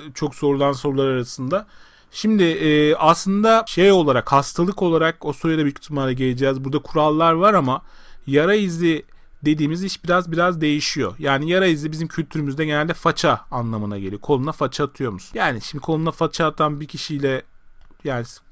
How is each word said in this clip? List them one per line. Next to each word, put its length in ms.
çok 200
sorulan 380
sorular 340
arasında. 600
Şimdi, 320
e, 520
aslında 720
şey 240
olarak, 400
hastalık 500
olarak 440
o 80
soruya 240
da 60
büyük 140
ihtimalle 360
geleceğiz. 500
Burada 160
kurallar 540
var 200
ama 320
yara 280
izi 500
dediğimiz 380
iş 200
biraz, 280
biraz 300
değişiyor. 580
Yani 300
yara 180
izi 240
bizim 160
kültürümüzde 580
genelde 280
faça 580
anlamına 480
geliyor. 220
Koluna 300
faça 320
atıyor 280
musun? 220
Yani 280
şimdi 200
koluna 300
faça 340
atan 360
bir 60
kişiyle 540
yani 220